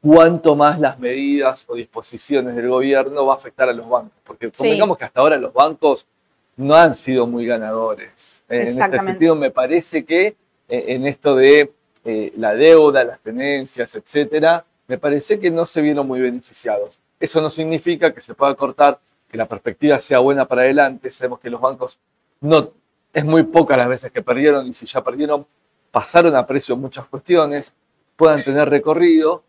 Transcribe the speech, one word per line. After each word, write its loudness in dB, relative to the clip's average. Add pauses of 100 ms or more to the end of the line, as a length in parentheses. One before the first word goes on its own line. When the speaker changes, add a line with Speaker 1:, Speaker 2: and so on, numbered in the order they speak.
Speaker 1:
cuánto 6
más 2
las -2
medidas -4
o -10
disposiciones -8
del -4
gobierno -2
va 2
a -2
afectar -4
a -2
los -10
bancos. -4 (100)
Porque -16
Speaker 2:
Sí. -20
Speaker 1:
convengamos 0
que -12
hasta -4
ahora 4
los -8
bancos 0 (500)
no 2
han 6
sido -2
muy -6
ganadores. -8
Eh, -6
en -2
este -4
Speaker 2:
Exactamente. -2
Speaker 1:
sentido, 2
me -2
parece -4
que, -2 (320)
eh, -6
en -6
esto -2
de, 6 (320)
eh, -6
la -2
deuda, 6
las -6
tenencias, -8
etcétera, -2 (220)
me -8
parece -4
que 0
no -4
se -6
vieron -2
muy -6
beneficiados. -8 (180)
Eso -2
no -4
significa -4
que -20
se -20
pueda -2
cortar, 0 (280)
que -16
la -4
perspectiva -2
sea 0
buena 2
para 0
adelante. 0
Sabemos -10
que -14
los -12
bancos -6 (420)
no, 0 (420)
es -4
muy 4
pocas 2
las 2
veces -8
que -8
perdieron, 0
y -14
si -20
ya -6
perdieron, -6 (460)
pasaron 2
a 0
precio -4
muchas -14
cuestiones, -2 (420)
puedan 2
tener 0
recorrido. 2